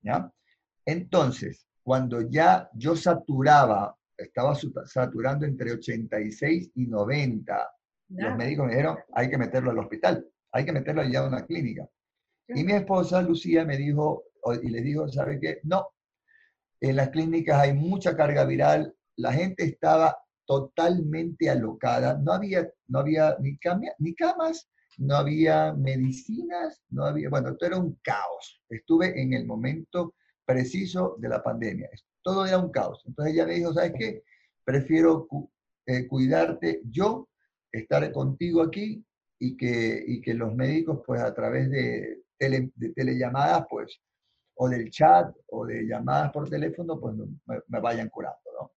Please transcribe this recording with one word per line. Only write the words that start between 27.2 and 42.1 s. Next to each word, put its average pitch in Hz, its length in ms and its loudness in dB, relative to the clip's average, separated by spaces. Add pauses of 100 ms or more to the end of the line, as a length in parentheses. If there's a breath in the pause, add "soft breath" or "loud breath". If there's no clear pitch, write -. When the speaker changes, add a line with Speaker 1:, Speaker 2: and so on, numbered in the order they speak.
Speaker 1:
bueno, 135 200 0
esto - 160 -4
era 180 120 0
un 165 240 -2
caos. - 680 -6
Estuve 165 520 0
en 131 120 0
el 117 120 -2
momento 147 680 -6 (300)
preciso 180 720 -2
de 117 80 -8
la 117 160 -2
pandemia, 113 460 -6 (320)
todo 190 240 0
era 185 120 2
un 180 140 0
caos. 101 340 -4
Entonces 151 280 -4
ella 165 120 4
me 170 100 -2
dijo, 170 180 0
"¿Sabes 170 260 2
qué? - 240 -6 (400 soft breath)
Prefiero 160 640 4
cu-, 143 240 -10 (340)
eh, 127 220 -2
cuidarte 160 800 0
yo, 175 420 -2 (420)
estar 143 440 -2
contigo 160 480 0
aquí 202 440 -4 (320)
y 127 200 -4
que, 117 500 -2
y 123 140 -6
que 120 120 -4
los 113 220 -4
médicos, 143 500 -2
pues, 120 160 -2
a 120 120 -2
través 127 360 -2
de 117 520 -4 (160)